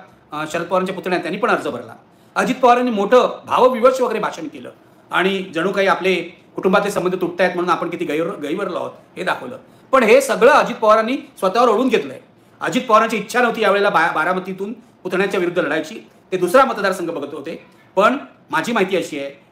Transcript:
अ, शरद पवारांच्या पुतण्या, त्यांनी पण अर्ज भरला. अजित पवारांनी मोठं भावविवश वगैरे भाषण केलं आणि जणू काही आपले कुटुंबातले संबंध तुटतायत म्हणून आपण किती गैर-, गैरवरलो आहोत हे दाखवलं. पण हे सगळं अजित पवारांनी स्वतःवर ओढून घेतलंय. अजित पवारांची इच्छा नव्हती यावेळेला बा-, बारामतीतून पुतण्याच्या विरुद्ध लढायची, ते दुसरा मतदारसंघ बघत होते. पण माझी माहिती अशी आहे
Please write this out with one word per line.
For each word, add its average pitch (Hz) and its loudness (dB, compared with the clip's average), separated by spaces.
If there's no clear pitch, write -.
अ, 151 -8
शरद - -4
पवारांच्या 185 -2
पुतण्या, 180 -2
त्यांनी 170 -6
पण 226 -2
अर्ज 160 0
भरला. 117 -10
अजित 202 0
पवारांनी 247 4
मोठं - 2
भावविवश 247 2
वगैरे 220 -2
भाषण 156 -6
केलं 131 -16
आणि 185 0
जणू 170 -2
काही 196 0
आपले 180 2
कुटुंबातले 196 0
संबंध 180 -2
तुटतायत 180 0
म्हणून 175 -2
आपण 170 -2
किती 165 -6
गैर-, 151 -4
गैरवरलो 170 -6
आहोत 127 -8
हे 175 -8
दाखवलं. 135 -6
पण 262 4
हे 233 6
सगळं 220 4
अजित 240 4
पवारांनी 220 4
स्वतःवर 233 2
ओढून 233 2
घेतलंय. 139 -2
अजित 156 -2
पवारांची 220 2
इच्छा 240 -2
नव्हती 226 0
यावेळेला 202 4
बा-, 170 2
बारामतीतून 185 -4
पुतण्याच्या 190 -4
विरुद्ध 175 -2
लढायची, 156 -6
ते 185 -4
दुसरा 180 4
मतदारसंघ 190 -4
बघत 143 -8
होते. - -12
पण 233 2
माझी 311 -2
माहिती 190 0
अशी 156 -6
आहे 139 -8